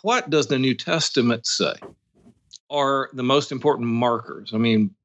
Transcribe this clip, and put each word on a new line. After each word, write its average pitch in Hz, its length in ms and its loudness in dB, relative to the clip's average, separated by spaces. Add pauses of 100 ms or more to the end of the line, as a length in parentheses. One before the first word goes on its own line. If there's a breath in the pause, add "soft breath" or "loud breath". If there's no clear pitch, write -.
what 226 300 -2
does 151 160 2
the 143 100 0
New 131 160 2
Testament 120 720 0
say - 280 -2 (960)
are 139 420 0
the 131 80 -8
most 135 300 2
important 131 360 0
markers? 117 680 -2
I - 20 -2
mean, 110 320 4 (160)